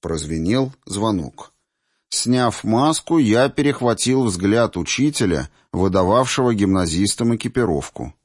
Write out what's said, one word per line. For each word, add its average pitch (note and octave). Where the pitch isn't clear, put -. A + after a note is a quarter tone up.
Прозвенел E2
звонок. G2+
Сняв B2
маску, C#3+
я B2+
перехватил B2+
взгляд G2+
учителя, F2+
выдававшего G2
гимназистам G2
экипировку. F#2